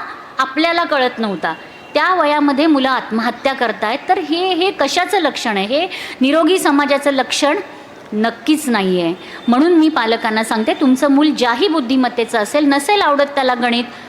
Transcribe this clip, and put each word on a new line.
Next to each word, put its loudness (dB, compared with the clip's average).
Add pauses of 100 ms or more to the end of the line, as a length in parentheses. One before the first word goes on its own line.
(380)
आपल्याला 0
कळत 0
नव्हता, -4 (400)
त्या 2
वयामध्ये 2
मुलं 2
आत्महत्या -2
करतायत. -2 (100)
तर 2
हे, -2
हे 0
कशाचं 0
लक्षण -2
आहे? -2
हे -2 (320)
निरोगी 2
समाजाचं 0
लक्षण 0 (540)
नक्कीच 0
नाही 0
आहे. 0 (340)
म्हणून 4
मी 6
पालकांना 0
सांगते, 0
तुमचं 2
मूल 4
ज्याही 0
बुद्धिमत्तेचं 0
असेल, 0
नसेल 2
आवडत 2 (100)
त्याला 0
गणित, -2 (240)